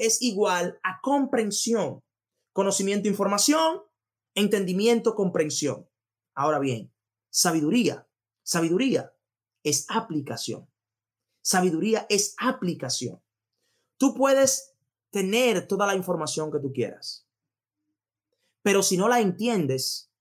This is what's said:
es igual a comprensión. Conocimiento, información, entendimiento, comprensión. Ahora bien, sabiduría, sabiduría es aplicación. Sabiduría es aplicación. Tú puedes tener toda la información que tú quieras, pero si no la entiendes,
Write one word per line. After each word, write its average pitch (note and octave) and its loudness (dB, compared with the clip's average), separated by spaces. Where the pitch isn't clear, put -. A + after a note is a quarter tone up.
es A3 0
igual F#3 0
a F#3 -6
comprensión. A3+ 0
Conocimiento, G3 0
información, C#4 0
entendimiento, G#3 2
comprensión. D#3 -2
Ahora D3 0
bien, B2+ -4
sabiduría, E3 0
sabiduría E3+ 0
es D3 -2
aplicación. D3+ -6
Sabiduría F#3 0
es G3+ 0
aplicación. D3 -4
Tú C4 2
puedes C4+ 2
tener G3+ 0
toda G3+ 0
la G3 2
información D#3+ -4
que D3+ -2
tú C3+ -4
quieras, - -8
pero G3 4
si F#3+ 0
no F#3 2
la A#3+ 4
entiendes, F3+ -2